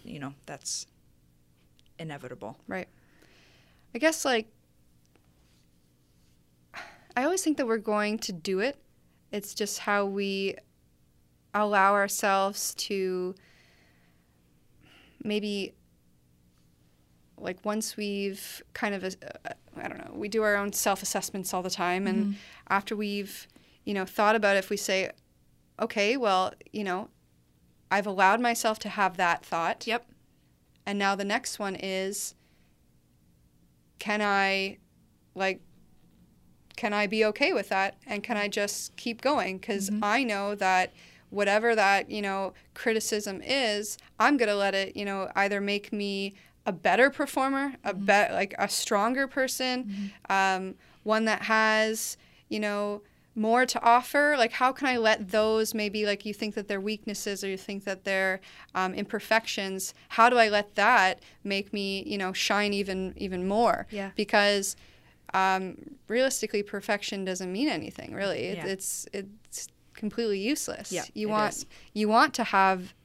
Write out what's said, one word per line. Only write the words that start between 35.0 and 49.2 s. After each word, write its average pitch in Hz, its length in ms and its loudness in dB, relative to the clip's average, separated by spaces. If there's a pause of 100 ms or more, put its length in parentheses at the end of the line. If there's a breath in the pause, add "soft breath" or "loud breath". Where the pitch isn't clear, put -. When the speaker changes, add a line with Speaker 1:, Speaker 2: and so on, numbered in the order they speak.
Speaker 2:
like, 190 240 -2 (1120)
can 208 180 -4
I 208 140 0
be 220 200 2
okay 277 260 2
with 208 160 -2
that? 196 280 0 (100)
And 208 180 -6
can 233 120 -2
I 202 120 0
just - 480 -4
keep 233 260 -6
going? 202 380 0
'Cause 196 300 -4
Speaker 1:
Mm-hmm. 214 120 -2
Speaker 2:
I 226 220 2
know 202 320 -2
that 185 360 2 (380 loud breath)
whatever 208 460 4
that, 196 340 4
you 208 120 -4
know, 196 320 -4 (200 soft breath)
criticism 214 720 -2
is, 214 520 0 (220 loud breath)
I'm 277 180 6
gonna 214 200 4
let 196 180 2
it, 196 220 -2
you 208 80 -4
know, 196 320 -4
either 202 240 2
make 202 320 -2
me 196 420 -4 (320 soft breath)
a 208 60 0
better 202 380 4
performer, 269 640 -2 (100)
a 202 100 -2
Speaker 1:
Mm-hmm. 202 100 -4
Speaker 2:
bet-, 202 280 6
like, 196 260 -2
a 202 100 0
stronger 247 600 0